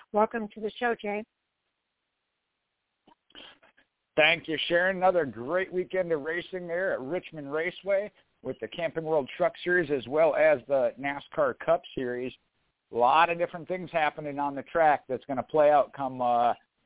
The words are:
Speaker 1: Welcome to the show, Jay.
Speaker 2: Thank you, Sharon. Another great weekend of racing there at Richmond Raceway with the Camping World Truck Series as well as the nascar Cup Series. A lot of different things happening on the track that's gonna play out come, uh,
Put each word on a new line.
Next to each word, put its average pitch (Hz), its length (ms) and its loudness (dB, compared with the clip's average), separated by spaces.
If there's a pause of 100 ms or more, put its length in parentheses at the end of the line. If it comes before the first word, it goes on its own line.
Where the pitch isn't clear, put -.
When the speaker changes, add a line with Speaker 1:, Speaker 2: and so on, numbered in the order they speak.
(120)
Speaker 1:
Welcome 214 420 0
to 220 60 -16
the 208 180 -6
show, 240 220 -2
Jay. 208 240 -6 (3000)
Speaker 2:
Thank 160 320 2
you, 156 80 -4 (100)
Sharon. 180 300 0
Another 180 280 2
great 139 480 -4
weekend 180 400 -4
of 147 100 -2
racing 175 440 -8
there 175 260 -4
at - 80 -4
Richmond 147 520 -10
Raceway 185 580 -2 (320)
with 131 180 -8
the 110 80 -8
Camping 160 360 -6
World 156 320 0
Truck 135 160 0 (100)
Series 175 280 2
as 127 180 -2
well 156 260 4
as 151 340 4
the 131 320 2
nascar 143 580 -4
Cup 170 240 0 (120)
Series. 123 380 -6 (600)
A 113 40 -8
lot 143 320 6
of 170 100 -4
different 170 300 -6
things 180 240 -8
happening 151 460 -2
on 143 160 -4
the 135 80 -8
track 156 460 2
that's 127 180 -6
gonna 127 160 -4
play 147 280 4
out 143 220 4
come, 131 300 -6
uh, 120 320 2 (320)